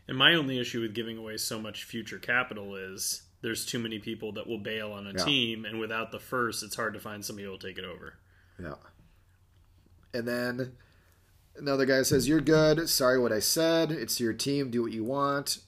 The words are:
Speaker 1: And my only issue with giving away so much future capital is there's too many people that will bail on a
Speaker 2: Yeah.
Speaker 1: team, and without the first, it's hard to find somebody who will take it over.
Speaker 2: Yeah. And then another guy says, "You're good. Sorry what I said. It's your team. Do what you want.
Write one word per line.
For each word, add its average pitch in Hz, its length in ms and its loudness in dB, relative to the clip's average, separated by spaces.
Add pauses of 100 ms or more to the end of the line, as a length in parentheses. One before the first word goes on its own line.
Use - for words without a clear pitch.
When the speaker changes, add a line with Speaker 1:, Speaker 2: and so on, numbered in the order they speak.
Speaker 1:
And 131 120 -2
my 151 160 8
only 135 240 0
issue 120 220 -2
with 110 120 -2
giving 113 240 -4
away 110 200 -10
so 113 220 -4
much 107 240 -10
future 107 360 -10
capital 107 560 -2
is 95 480 -6 (180)
there's 113 240 -2
too 127 140 -4
many 113 180 -4
people 107 360 -8
that 104 120 -10
will 113 140 -4
bail 107 320 -6
on 101 160 -10
a 98 60 -10
Speaker 2:
Yeah. 92 120 -2
Speaker 1:
team, 113 400 2
and 110 140 -6
without 110 320 -2
the 107 80 -8
first, 120 420 -2
it's 107 140 -10
hard 110 180 -2
to 104 60 -10
find 104 260 -10
somebody 101 200 -8
who 98 40 -8
will 95 80 -10
take 92 220 -10
it 92 60 -8
over. - 280 -12 (480)
Speaker 2:
Yeah. 78 140 -8 (1400)
And 120 140 -4
then 123 460 -2 (840)
another 139 300 0
guy 135 160 4
says, 127 240 4
"You're 156 120 6
good. 156 480 6
Sorry 131 300 6
what 120 140 4
I 107 80 2
said. 165 520 4
It's 123 280 -2
your 113 140 2
team. 139 360 0
Do 117 140 2
what 110 80 -2
you 110 120 -2
want. 139 640 0